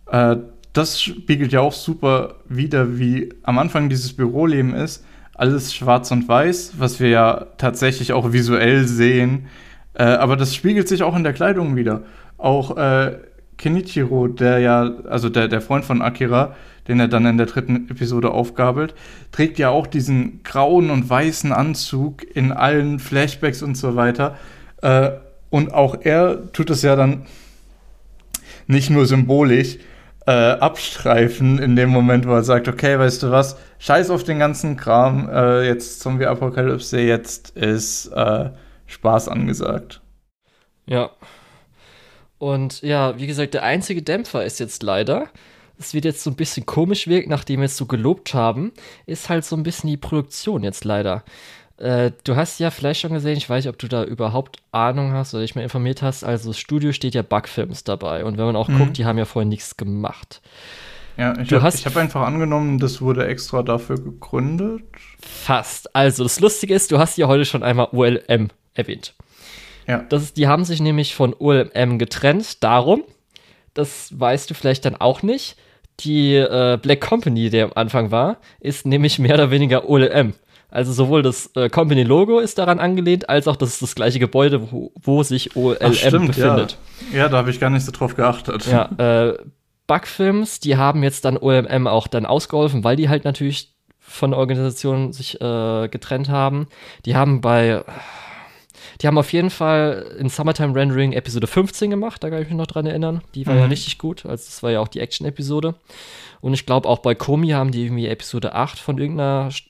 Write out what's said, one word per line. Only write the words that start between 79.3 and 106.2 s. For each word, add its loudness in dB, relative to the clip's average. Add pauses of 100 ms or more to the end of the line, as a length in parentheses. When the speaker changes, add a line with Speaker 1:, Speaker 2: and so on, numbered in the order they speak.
Speaker 2:
oder 6
weniger 2
O 6
L 6
M. 2 (360)
Also -2
sowohl 2
das, -2
äh, 2
Company-Logo 4
ist -4
daran 2
angelehnt, 0
als 2
auch 0
das -2
ist -10
das -8
gleiche 0
Gebäude, 2
wo, -10
wo 2
sich -4
O 2
L -6
M 4
Speaker 1:
Ach, 2
stimmt, 4
Speaker 2:
befindet. 2 (340)
Speaker 1:
ja. -2
Ja, 4
da 2
hab 0
ich -2
gar 2
nicht 2
so -10
drauf -4
geachtet. 0
Speaker 2:
Ja, 4 (120)
äh, 2 (500)
Bugfilms, 0
die 2
haben 2
jetzt -2
dann 0
O 2
L 4
M 0
auch 2
dann -2
ausgeholfen, 0
weil 2
die 0
halt 0
natürlich -4 (260)
von -4
der 0
Organisation 0
sich, -12
äh, -2
getrennt -6
haben. 0 (380)
Die 0
haben 4
bei, 2 (1160)
die 2
haben 4
auf 0
jeden 2
Fall 0
in -2
Summertime -2
Rendering 2
Episode -4
fünfzehn 0
gemacht, -6
da -6
kann -4
ich -6
mich -6
noch -4
dran -4
erinnern. -4 (140)
Die -8
war 2
ja 6
Speaker 1:
Mhm. 2
Speaker 2:
richtig -6
gut, -8
also -8
das -18
war 0
ja 0
auch -2
die -10
Action-Episode. -6 (640)